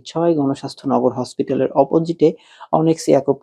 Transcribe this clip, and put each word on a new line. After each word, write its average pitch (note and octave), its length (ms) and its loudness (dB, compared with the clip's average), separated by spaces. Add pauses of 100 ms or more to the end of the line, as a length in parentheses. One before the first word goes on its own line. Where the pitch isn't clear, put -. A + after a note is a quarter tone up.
ছয়, E3+ 300 0
গণস্বাস্থ্য C#3 540 -6
নগর B2 240 2
হসপিটালের B2+ 580 -4
অপোজিটে D#3+ 600 2 (380)
অনেক্স D#3+ 380 0
ইয়াকুব C#3 340 2